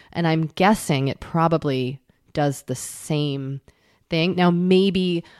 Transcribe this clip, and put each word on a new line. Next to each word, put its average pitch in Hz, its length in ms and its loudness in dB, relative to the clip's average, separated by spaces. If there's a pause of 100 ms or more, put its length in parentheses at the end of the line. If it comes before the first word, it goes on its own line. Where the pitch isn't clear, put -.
(120)
And 170 160 0
I'm 160 180 2
guessing 160 640 2
it - 100 -4
probably 143 800 -2 (360)
does 143 280 -2
the 131 140 -6
same 139 840 -6 (500)
thing. 170 260 0
Now, 175 160 4
maybe 180 720 2 (160)